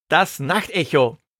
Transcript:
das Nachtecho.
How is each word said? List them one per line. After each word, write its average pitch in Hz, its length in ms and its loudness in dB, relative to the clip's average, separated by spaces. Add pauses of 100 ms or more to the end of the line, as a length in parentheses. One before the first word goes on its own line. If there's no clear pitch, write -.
das 170 300 0
Nachtecho. 143 800 0 (200)